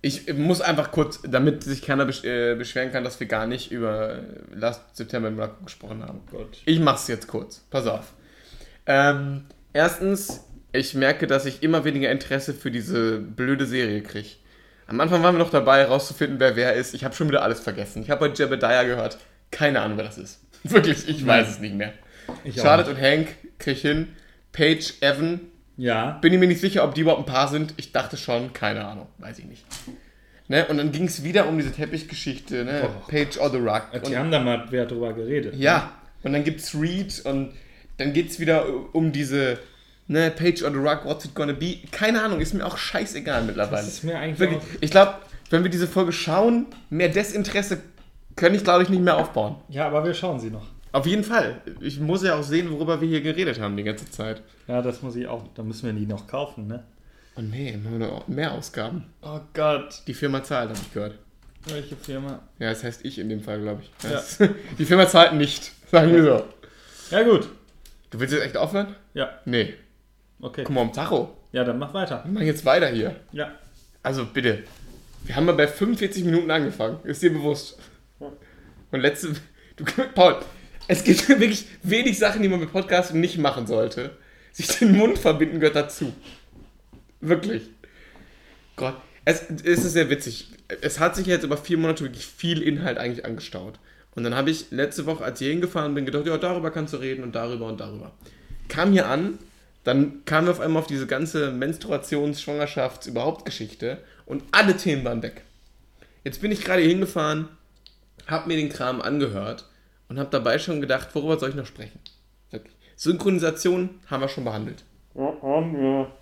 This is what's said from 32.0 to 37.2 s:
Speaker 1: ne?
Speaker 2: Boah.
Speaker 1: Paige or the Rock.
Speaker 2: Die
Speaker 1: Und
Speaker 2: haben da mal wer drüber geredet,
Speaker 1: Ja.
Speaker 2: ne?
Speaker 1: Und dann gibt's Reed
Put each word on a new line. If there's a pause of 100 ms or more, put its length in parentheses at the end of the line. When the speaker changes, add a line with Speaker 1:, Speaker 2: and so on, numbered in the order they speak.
Speaker 1:
ne?
Speaker 2:
Boah.
Speaker 1:
Paige
or
the
Rock.
Speaker 2:
Die (120)
Speaker 1:
Und
Speaker 2:
haben
da
mal
wer
drüber
geredet,
Speaker 1:
Ja.
Speaker 2:
ne? (400)
Speaker 1:
Und
dann
gibt's
Reed